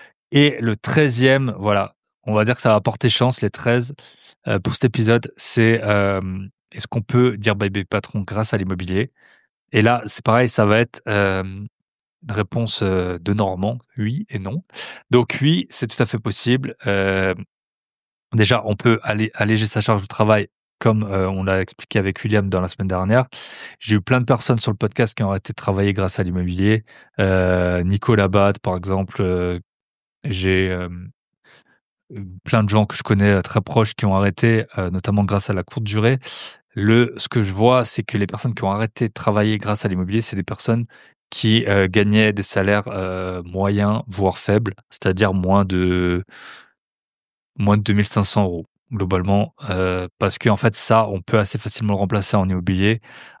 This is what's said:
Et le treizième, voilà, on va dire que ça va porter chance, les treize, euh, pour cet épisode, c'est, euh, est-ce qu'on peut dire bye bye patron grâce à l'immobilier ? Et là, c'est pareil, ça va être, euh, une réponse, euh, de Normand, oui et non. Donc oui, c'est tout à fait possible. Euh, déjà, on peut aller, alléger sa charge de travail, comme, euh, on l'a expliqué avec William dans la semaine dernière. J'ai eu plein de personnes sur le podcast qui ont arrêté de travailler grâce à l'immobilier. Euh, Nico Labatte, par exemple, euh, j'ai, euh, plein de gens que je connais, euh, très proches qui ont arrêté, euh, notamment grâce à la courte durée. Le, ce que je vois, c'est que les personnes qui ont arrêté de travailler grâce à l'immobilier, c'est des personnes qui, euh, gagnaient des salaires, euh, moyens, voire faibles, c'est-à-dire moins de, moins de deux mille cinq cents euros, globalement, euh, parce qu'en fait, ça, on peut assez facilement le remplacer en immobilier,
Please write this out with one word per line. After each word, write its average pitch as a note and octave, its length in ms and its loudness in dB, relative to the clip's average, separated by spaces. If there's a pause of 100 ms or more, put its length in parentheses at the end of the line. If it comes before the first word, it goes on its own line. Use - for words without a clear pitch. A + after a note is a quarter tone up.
(300)
Et C#3+ 300 4
le A2+ 160 0
treizième, C3 800 2
voilà, G2+ 380 -2 (280)
on G#2+ 80 -4
va G#2+ 140 4
dire B2 100 0
que - 60 -10
ça A#2+ 80 4
va G#2+ 100 6
porter A2+ 300 0
chance, - 320 0
les G#2 80 -2
treize, B2 420 -2 (540)
euh, G#2+ 120 0
pour - 140 -4
cet - 120 0
épisode, A#2 520 2
c'est, A2+ 460 2
euh, G2+ 400 0 (500)
est-ce - 140 -8
qu'on A#2 160 -4
peut B2 340 2
dire G#2 200 0
bye G2+ 120 -2
bye G2 160 -4
patron G2+ 380 -4
grâce G#2+ 320 -4
à - 20 0
l'immobilier ? F#2 560 -4 (600)
Et A2 100 4
là, A#2+ 240 2
c'est - 180 -8
pareil, A#2+ 240 4
ça A2+ 160 2
va G#2 140 4
être, - 300 -2
euh, G2 340 0
une - 920 -16
réponse, G#2+ 500 -4
euh, F2+ 360 -2
de F#2 160 -2
Normand, G2+ 440 -2 (200)
oui A#2+ 320 -4
et G#2 80 -8
non. G2 240 -8 (480)
Donc A#2+ 320 2
oui, D#3 260 2
c'est - 180 -8
tout - 160 -4
à A#2 40 2
fait A2+ 120 -6
possible. A#2 560 -2 (120)
Euh, F#2+ 480 0 (1000)
déjà, A2 300 4
on G#2+ 120 -2
peut A2+ 260 2
aller, G#2+ 320 -2
alléger G#2+ 320 0
sa A2 140 -2
charge G#2+ 220 0
de F#2+ 40 -12
travail, G#2+ 420 2 (300)
comme, G#2+ 240 2
euh, F#2+ 260 -2
on F#2+ 140 -4
l'a F#2+ 180 0
expliqué - 380 -6
avec F#2+ 240 -2
William G#2+ 260 0
dans F#2+ 120 0
la F#2 80 -4
semaine F#2+ 200 -6
dernière. G2 380 2 (520)
J'ai G#2+ 180 0
eu G2+ 40 2
plein B2+ 200 2
de B2 40 -2
personnes A#2 340 2
sur A2+ 120 -2
le G2+ 60 -4
podcast A2 380 -2
qui - 80 -4
ont G2 80 0
arrêté G2 220 -4
de - 40 -12
travailler G2+ 360 0
grâce F#2+ 260 -2
à G#2 40 -2
l'immobilier. F2+ 640 0 (340)
Euh, F2+ 640 2
Nico G2+ 320 2
Labatte, G2+ 460 2
par F#2 160 -2
exemple, F#2+ 440 -4
euh, F2+ 380 -2 (640)
j'ai, F#2 460 0
euh, F2+ 180 -6 (1500)
plein A2 220 2
de G2 60 0
gens G#2+ 160 4
que - 100 -10
je - 60 -4
connais, G2+ 300 4
euh, F#2+ 100 4
très - 180 -2
proches - 340 0
qui - 120 -2
ont F#2+ 100 2
arrêté, G#2 480 2 (140)
euh, F#2 120 -2
notamment G2+ 340 0
grâce G2 260 0
à - 20 -2
la F#2 100 -2
courte - 220 -8
durée. A2 340 2 (560)
Le, A2+ 420 4
ce - 120 -6
que A2+ 140 0
je G2 100 -2
vois, A#2+ 320 4
c'est A2+ 200 -4
que - 120 -6
les G2+ 120 0
personnes A#2 260 -6
qui - 80 -8
ont G2 80 -2
arrêté A2 380 -2
de - 40 -8
travailler G#2+ 460 0
grâce G#2 260 -4
à G#2 40 -2
l'immobilier, F#2 320 -2
c'est - 160 -6
des F#2+ 80 -4
personnes A2+ 420 -2 (420)
qui, A2+ 380 2
euh, G2 240 4
gagnaient G#2 420 4
des G2+ 100 -4
salaires, G2+ 440 0
euh, F#2 560 -6
moyens, G2+ 640 0
voire F#2+ 320 -2
faibles, G#2+ 360 0 (140)
c'est-à-dire F#2+ 460 0
moins F#2+ 300 2
de, F2+ 580 0 (1300)
moins G2+ 200 4
de G#2 60 2
deux G2+ 120 2
mille G#2 120 2
cinq - 160 0
cents G2+ 220 0
euros, F2 200 -4 (280)
globalement, G2 640 0 (140)
euh, F#2 380 -2 (120)
parce G2 200 0
qu'en A2 180 2
fait, A2 200 0
ça, A2+ 320 2
on G2 120 -6
peut - 180 0
assez G#2 200 -2
facilement G#2 360 -4
le F#2+ 40 -2
remplacer G2+ 380 -2
en F#2+ 120 2
immobilier, F#2+ 520 0 (400)